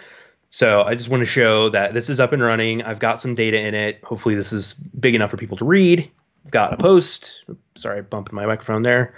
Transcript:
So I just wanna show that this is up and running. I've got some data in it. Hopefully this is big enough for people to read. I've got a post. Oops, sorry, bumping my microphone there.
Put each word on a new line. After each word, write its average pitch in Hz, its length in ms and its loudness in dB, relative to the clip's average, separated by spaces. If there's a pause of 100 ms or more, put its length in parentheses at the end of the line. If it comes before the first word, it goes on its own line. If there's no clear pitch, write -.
(500)
So 107 320 4
I 104 120 0
just 120 160 -8
wanna 123 160 0
show 110 420 2
that 101 260 0
this 120 140 -4
is 135 100 -2
up 127 140 2
and 139 100 0
running. 113 400 0
I've 107 160 -8
got 113 220 -2
some 127 140 -6
data 110 240 0
in 107 160 -2
it. 107 280 -4
Hopefully 110 320 -2
this 98 180 -4
is 101 220 -6
big 123 400 -2
enough 107 160 0
for - 60 -6
people 107 220 -10
to 117 80 -4
read. 175 440 4 (360)
I've - 40 -20
got 107 220 0
a - 60 -6
post. - 720 2
Oops, - 100 -16 (200)
sorry, 104 220 -8
bumping 101 320 -10
my 104 120 -6
microphone 110 360 -2
there. 123 360 0